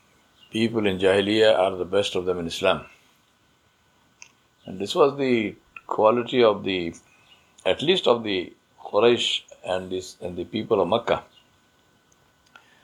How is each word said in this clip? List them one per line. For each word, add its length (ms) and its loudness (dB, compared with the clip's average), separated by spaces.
people 340 0
in 120 0
Jahiliyyah 600 4
are 160 0
the 220 -6
best 180 -2
of 120 -2
them 120 -2
in 80 -6
Islam." 400 -2
And 120 -14
this 160 -6
was 220 4
the 400 -2
quality 560 2
of 180 2
the, 320 -4
at 160 0
least 240 0
of 160 2
the 300 -6
Quraysh 580 2
and 240 -6
this, 320 -8
and 140 -10
the 80 -8
people 360 -2
of 60 2
Makkah. 380 -2